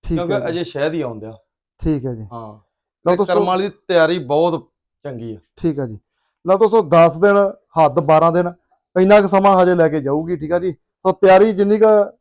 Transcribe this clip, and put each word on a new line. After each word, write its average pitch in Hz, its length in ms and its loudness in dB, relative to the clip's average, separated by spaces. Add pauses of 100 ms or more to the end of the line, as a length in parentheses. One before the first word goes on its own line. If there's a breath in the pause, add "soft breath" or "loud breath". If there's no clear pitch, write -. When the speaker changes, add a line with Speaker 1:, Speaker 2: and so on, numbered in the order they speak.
Speaker 1:
ਠੀਕ 165 140 -6
ਹੈ 175 60 -6
Speaker 2:
ਕਿਉਂਕਿ 170 180 -4
Speaker 1:
ਜੀ। 165 80 -6
Speaker 2:
ਅਜੇ 170 140 -8
ਸ਼ਹਿਦ 151 280 -6
ਹੀ 165 80 -6
ਆਉਂਦਿਆ। 113 320 -12 (500)
Speaker 1:
ਠੀਕ 143 240 -4
ਹੈ 123 80 -8
ਜੀ। 110 80 -14 (100)
Speaker 2:
ਹਾਂ। 117 160 -16
Speaker 1:
ਲਓ - 600 -10
Speaker 2:
ਤੇ 180 60 2
Speaker 1:
ਦੋਸਤੋ, 180 180 -2
Speaker 2:
ਕਰਮ - 100 0
ਵਾਲੀ 185 240 -4
ਦੀ 190 60 -12 (140)
ਤਿਆਰੀ 175 300 0
ਬਹੁਤ 156 460 -4 (400)
ਚੰਗੀ 117 300 -14
ਆ। 101 40 -20 (180)
Speaker 1:
ਠੀਕ 156 240 -6
ਆ 131 60 -6
ਜੀ। 107 120 -14 (480)
ਲਓ 190 120 0
ਦੋਸਤੋ, 220 240 2
ਦਸ 165 340 2
ਦਿਨ, 202 200 2 (420)
ਹੱਦ 151 220 2
ਬਾਰਾਂ 156 320 2
ਦਿਨ, 175 200 -2 (480)
ਇੰਨਾ 202 200 6
ਕੁ 196 60 -2
ਸਮਾਂ 196 360 2
ਹਜੇ 180 120 2
ਲੈ 165 140 2
ਕੇ 151 120 -2
ਜਾਊਗੀ, 156 360 -4
ਠੀਕ 151 160 -8
ਆ 175 60 -2
ਜੀ। 175 140 -4
ਸੋ - 400 -6
ਤਿਆਰੀ 196 400 4
ਜਿੰਨੀ 202 260 0
ਕੁ 220 80 4 (340)